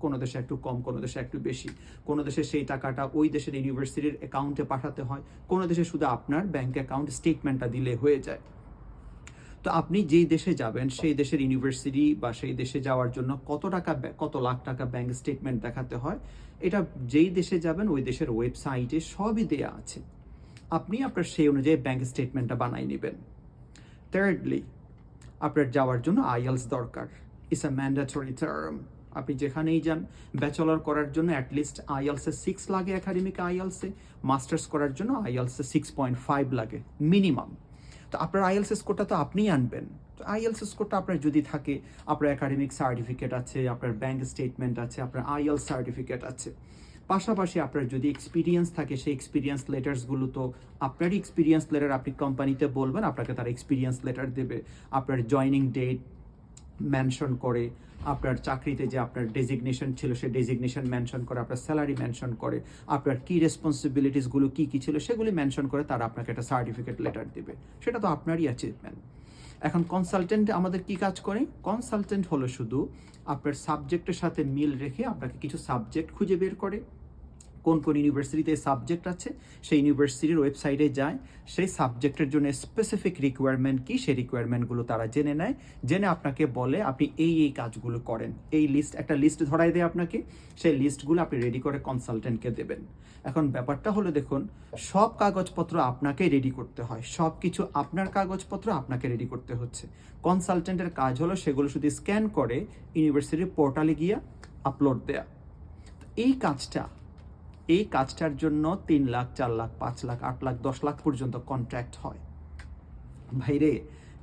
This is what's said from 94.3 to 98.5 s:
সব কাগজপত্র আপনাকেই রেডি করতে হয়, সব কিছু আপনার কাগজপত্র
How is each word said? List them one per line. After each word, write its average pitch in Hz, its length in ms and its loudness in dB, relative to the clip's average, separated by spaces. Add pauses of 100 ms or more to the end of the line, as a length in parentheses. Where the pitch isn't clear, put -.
সব 220 400 4
কাগজপত্র 180 640 2
আপনাকেই 143 480 2
রেডি 131 220 4
করতে 120 320 -8
হয়, 117 200 -6
সব 160 380 0
কিছু 180 340 0
আপনার 165 340 -2
কাগজপত্র 190 640 -2